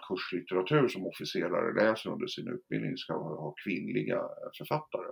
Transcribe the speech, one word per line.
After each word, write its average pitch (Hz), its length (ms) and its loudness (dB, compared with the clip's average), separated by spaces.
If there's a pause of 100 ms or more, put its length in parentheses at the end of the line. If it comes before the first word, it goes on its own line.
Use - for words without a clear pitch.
kurslitteratur 92 800 4
som 90 200 -2
officerare 87 680 0
läser 107 360 4
under - 180 -2
sin - 200 -6
utbildning - 500 -4
ska - 160 -6
ha, 80 220 -4
ha 78 180 -6 (100)
kvinnliga 95 580 -2 (360)
författare, - 540 -4